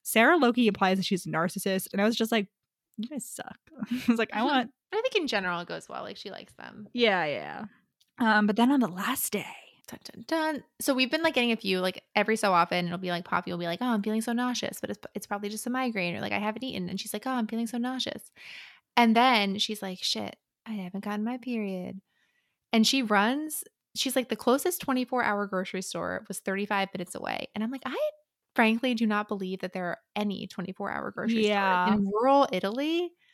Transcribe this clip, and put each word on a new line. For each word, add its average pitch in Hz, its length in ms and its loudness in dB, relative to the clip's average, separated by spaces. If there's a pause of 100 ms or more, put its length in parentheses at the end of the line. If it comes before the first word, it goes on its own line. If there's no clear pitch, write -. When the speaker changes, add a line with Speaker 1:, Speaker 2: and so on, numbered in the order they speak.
Speaker 1:
Sarah 262 340 6
low-key 240 300 4
implies 190 300 4
that 185 80 0
she's 180 200 -2
a 160 40 -8
narcissist. 175 640 -2
And 185 100 0
I 208 40 4
was 226 100 2
just 226 160 0
like, 214 160 0 (500)
"You 220 120 -6
guys 285 160 -8
suck." - 320 -14 (200)
<laughs> 226 140 -8
I 254 160 -2
was 233 120 4
like, 220 140 -2
"I 214 100 0
Speaker 2:
<laughs> - 0 -
Speaker 1:
want" 262 280 2 (200)
Speaker 2:
But 403 80 0
I - 20 2
think 523 160 0
in 311 100 2
general 185 320 -2
it 170 80 -8
goes 165 220 -10
well. - 140 -8
Like, 196 140 -10
she 196 140 -12
likes - 220 -14
them. - 400 -16
Speaker 1:
Yeah, 202 320 4
yeah. 104 400 -6 (540)
Um, 214 280 6
but 208 80 2
then 233 160 6
on 285 80 4
the 226 80 2
last 185 460 -4
day. 196 120 -4 (420)
Speaker 2:
Dun, - 160 -16
dun, - 240 -16
dun. 311 360 -2 (160)
So 285 160 2
we've 254 160 0
been, 320 120 0
like, 320 120 2
getting 240 160 4
a 220 60 2
few, 185 220 0
like, 185 240 -2 (120)
every 214 220 4
so 196 160 4
often, 175 340 4
it'll 170 120 -4
be, 185 100 -4
like, 175 160 -4
Poppy 180 260 -2
will 175 80 -4
be 175 60 -4
like, 170 160 -4
"Oh, 254 60 0
I'm 220 160 2
feeling 220 180 0
so 233 120 -2
nauseous," 247 480 -4
but - 100 -4
it's, 208 80 -10 (160)
it's 202 120 -10
probably 202 220 -6
just 214 180 -8
a - 20 -4
migraine, 226 460 -2
or, - 60 -6
like, 202 120 -4
"I 196 60 0
haven't 214 240 -4
eaten." 190 260 -6
And 196 100 -6
she's - 140 -8
like, 214 140 -8
"Oh, 262 40 -2
I'm 240 160 -2
feeling 226 200 -4
so 240 100 -8
nauseous." 254 540 -6 (640)
And 226 200 6
then 220 420 6
she's 208 240 -4
like, 185 220 -6
"Shit, 214 320 -4 (320)
I 220 60 -8
haven't 190 300 -8
gotten 208 200 -4
my 240 140 -4
period." 196 600 -4 (720)
And 220 140 6
she 269 160 4
runs 240 600 0 (320)
she's - 200 -2
like, 254 140 0
"The 220 60 -2
closest 277 460 2
twenty-four 254 420 0
hour 202 240 0
grocery 190 360 -4
store - 440 -6
was - 120 -10
thirty-five 196 540 -2
minutes - 220 -8
away." - 400 -6
And 208 80 -4
I'm 233 80 -4
like, 269 140 -10
"I 269 120 -6 (580)
frankly 233 400 4
do 220 120 2
not 208 200 0
believe 190 340 -6
that 185 120 -6
there 180 140 -4
are - 120 -4 (160)
any 208 320 -4
twenty-four 190 440 -8
hour - 200 -6
grocery 226 320 0
Speaker 1:
Yeah. 196 420 2
Speaker 2:
stores 202 140 4
in 202 80 2
rural 262 440 6
Italy." 294 600 -2 (220)